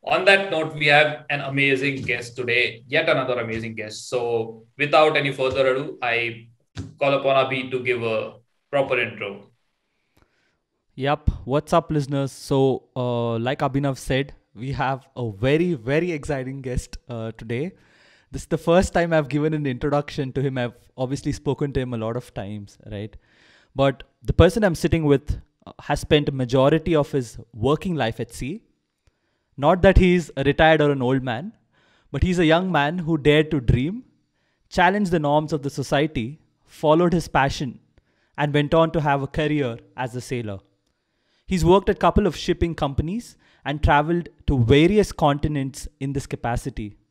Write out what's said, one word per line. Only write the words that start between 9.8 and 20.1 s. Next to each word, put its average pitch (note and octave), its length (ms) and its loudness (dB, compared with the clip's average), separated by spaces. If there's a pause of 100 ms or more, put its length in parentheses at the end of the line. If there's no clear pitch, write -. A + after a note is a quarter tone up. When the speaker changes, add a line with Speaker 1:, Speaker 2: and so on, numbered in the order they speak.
Speaker 2:
Yup. C#3 340 -2 (160)
What's C#3+ 280 -2
up, E3 160 2
listeners? C#3 420 -2
So, C3+ 520 0 (120)
uh, A#2+ 420 -4
like B2 220 -4
Abhinav C#3 380 -2
said, C#3+ 360 -4 (200)
we B2+ 200 -10
have C3 420 -4
a A#2 160 -6
very, D3 420 0
very D3 380 -2
exciting C3+ 500 -8
guest, B2+ 360 -8 (120)
uh, A2+ 280 -8
today. A#2+ 340 -6 (600)
This - 120 -12
is - 40 -18
the D#3+ 100 -2
first E3+ 360 2
time E3+ 200 0
I've D3+ 160 2
given D3+ 240 0
an D3 120 -4
introduction C#3+ 680 -2